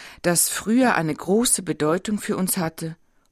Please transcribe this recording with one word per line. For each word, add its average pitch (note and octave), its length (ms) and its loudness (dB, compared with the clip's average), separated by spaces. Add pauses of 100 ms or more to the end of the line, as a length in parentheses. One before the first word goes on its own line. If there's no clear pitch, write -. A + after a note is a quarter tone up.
(220)
das F3 280 2
früher A#3+ 460 2
eine D#3+ 180 0
große G#3+ 480 0
Bedeutung E3+ 580 0
für - 160 -4
uns F3+ 220 -2
hatte, D#3+ 400 -4 (340)